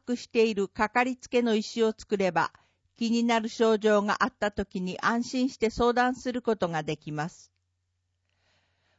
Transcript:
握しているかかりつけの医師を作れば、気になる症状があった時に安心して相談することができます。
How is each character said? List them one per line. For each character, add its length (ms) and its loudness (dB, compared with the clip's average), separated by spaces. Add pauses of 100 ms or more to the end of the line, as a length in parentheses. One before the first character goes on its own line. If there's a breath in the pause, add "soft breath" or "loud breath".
握 120 -2
し 120 -18
て 160 4
い 100 0
る 120 0
か 220 -2
か 160 2
り 100 -4
つ 140 -20
け 120 2
の 140 2
医 80 0
師 200 -2
を 140 2
作 200 -4
れ 140 2
ば、 200 0 (460 soft breath)
気 140 0
に 120 2
な 160 2
る 80 -4
症 300 2
状 240 4
が 220 -2
あ 40 2
っ 100 -8
た 140 -2
時 300 -6
に 200 -6
安 220 0
心 260 -2
し 80 -10
て 120 0
相 240 2
談 220 0
す 160 -8
る 100 -6
こ 160 0
と 100 0
が 160 -4
で 140 -6
き 160 -10
ま 160 -4
す。 200 -20 (1500)